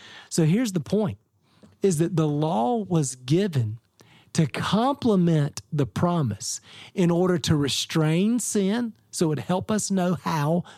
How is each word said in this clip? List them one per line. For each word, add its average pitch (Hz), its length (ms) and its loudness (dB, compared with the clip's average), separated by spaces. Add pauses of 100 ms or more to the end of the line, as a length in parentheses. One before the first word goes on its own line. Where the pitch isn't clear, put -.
(280)
So 170 160 0
here's 202 280 2
the 180 80 -2
point, 180 380 -2 (640)
is 190 160 2
that 170 180 0
the 160 140 2
law 180 480 0
was 170 400 0
given 127 640 0 (540)
to 160 120 2
complement 185 1160 0 (100)
the 143 140 0
promise 160 720 -2 (340)
in 170 160 2
order 175 280 2
to 160 180 0
restrain 160 800 0
sin, 214 540 -2 (180)
so - 160 -2
it - 40 0
would 143 100 -2
help 185 300 -4
us 208 200 -2
know 180 320 0
how 165 400 -2 (160)